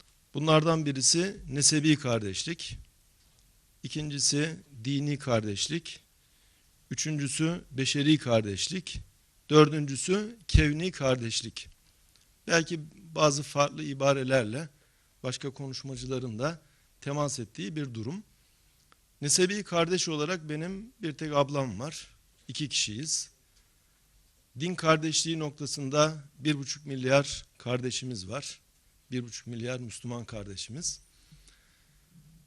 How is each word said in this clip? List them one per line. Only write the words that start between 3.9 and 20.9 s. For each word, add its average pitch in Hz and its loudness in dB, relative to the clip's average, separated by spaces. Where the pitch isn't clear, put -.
dini 139 0
kardeşlik, 110 -2
üçüncüsü 156 -2
beşeri 143 4
kardeşlik, 113 0
dördüncüsü 151 6
kevni 156 4
kardeşlik. 123 -2
Belki 165 2
bazı 147 4
farklı 147 0
ibarelerle 135 2
başka 135 -6
konuşmacıların 131 -8
da 156 -4
temas 143 -4
ettiği 156 -8
bir 143 -6
durum. 123 -8
Nesebi 185 2
kardeş 170 0
olarak 156 -4
benim 190 -8